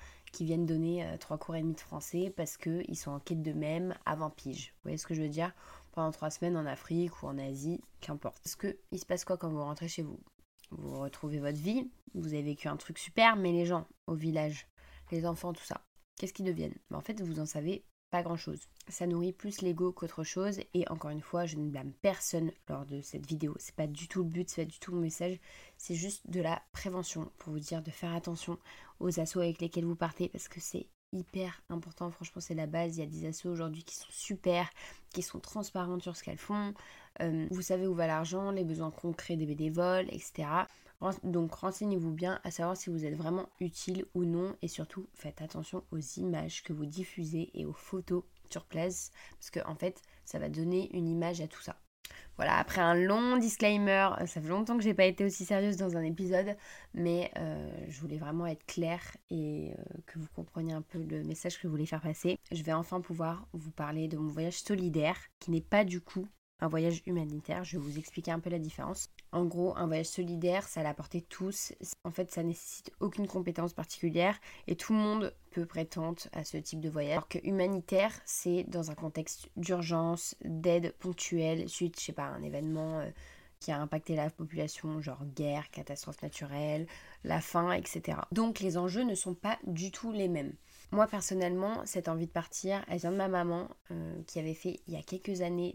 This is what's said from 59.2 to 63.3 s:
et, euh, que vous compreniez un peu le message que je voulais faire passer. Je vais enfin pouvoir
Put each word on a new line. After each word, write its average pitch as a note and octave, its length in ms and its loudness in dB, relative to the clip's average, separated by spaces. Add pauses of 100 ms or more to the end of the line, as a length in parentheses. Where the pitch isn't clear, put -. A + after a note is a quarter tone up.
et, D3+ 420 -2
euh, - 100 -8 (240)
que - 120 -10
vous D#3 160 -6
compreniez E3 400 -4
un D#3 80 -2
peu E3 200 -6
le D#3 220 -2
message D#3+ 320 -2
que - 60 -10
je F3+ 60 -2
voulais D#3 180 2
faire D#3 160 -2
passer. E3+ 360 2 (140)
Je E3 100 -2
vais D#3+ 120 2
enfin E3+ 260 0
pouvoir E3+ 540 -2